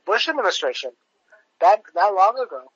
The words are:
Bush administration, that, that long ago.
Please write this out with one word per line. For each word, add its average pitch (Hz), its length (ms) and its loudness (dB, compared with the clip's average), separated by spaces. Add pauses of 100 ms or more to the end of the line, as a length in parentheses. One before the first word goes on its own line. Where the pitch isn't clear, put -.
Bush 214 240 -2
administration, 165 640 -4 (680)
that, 208 220 4 (120)
that 196 200 0
long 202 240 4
ago. 135 380 -10